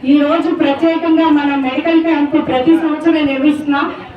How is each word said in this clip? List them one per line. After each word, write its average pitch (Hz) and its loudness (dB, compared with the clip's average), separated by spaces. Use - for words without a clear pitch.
ఈ 277 4
రోజు 311 0
ప్రత్యేకంగా 320 0
మనం 285 2
మెడికల్ 320 0
క్యాంప్ 302 0
ప్రతి 262 2
సంవత్సరం 320 0
నిర్వహిస్తున్నాం. 285 -2